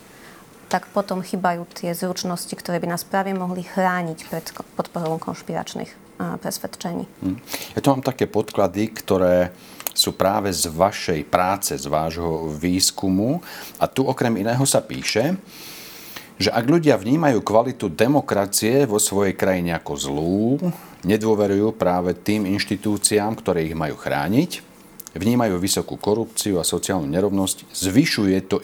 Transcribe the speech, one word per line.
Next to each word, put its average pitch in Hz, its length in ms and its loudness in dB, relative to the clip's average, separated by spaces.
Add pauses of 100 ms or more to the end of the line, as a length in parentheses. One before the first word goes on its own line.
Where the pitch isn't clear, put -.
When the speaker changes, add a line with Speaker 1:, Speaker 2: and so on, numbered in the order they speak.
(680)
Speaker 1:
tak - 220 -2
potom 196 320 -2
chýbajú 175 480 0
tie 175 240 -4
zručnosti, 180 560 -4
ktoré 175 320 -4
by 170 80 -2
nás 170 160 -4
práve 196 240 0
mohli 180 320 -4
chrániť 180 640 0
pred 165 240 -8
ko-, - 240 -12
podporou 165 480 -4
konšpiračných, - 960 -10
a, 175 240 -6
presvedčení. 185 640 -8 (160)
Speaker 2:
Hm. 95 160 -2 (360)
Ja - 80 -4
tu 139 120 2
mám 131 80 -4
také 123 240 -2
podklady, 104 640 0
ktoré 90 640 2 (400)
sú - 240 0
práve 98 320 2
z 85 160 -2
vašej 85 640 2
práce, 92 480 2
z 69 80 -10
vášho 80 640 -2
výskumu. 92 880 0 (400)
A - 80 2
tu - 160 0
okrem 120 400 0
iného 123 240 2
sa - 160 4
píše, 151 560 -2 (960)
že 98 160 0
ak 113 160 0
ľudia 147 320 6
vnímajú 123 480 2
kvalitu 113 400 2
demokracie 113 1040 2
vo 104 80 2
svojej 98 400 2
krajine 87 400 2
ako - 160 -8
zlú, 85 640 0 (480)
nedôverujú 104 720 2
práve 90 400 2
tým 104 320 0
inštitúciám, 104 880 0
ktoré 82 320 0
ich 80 80 -6
majú 78 160 -2
chrániť, 87 720 0 (480)
vnímajú 101 480 2
vysokú 92 320 -2
korupciu 107 640 0
a 80 80 0
sociálnu 92 400 -2
nerovnosť, 95 640 0
zvyšuje 95 680 2 (120)
to 95 140 2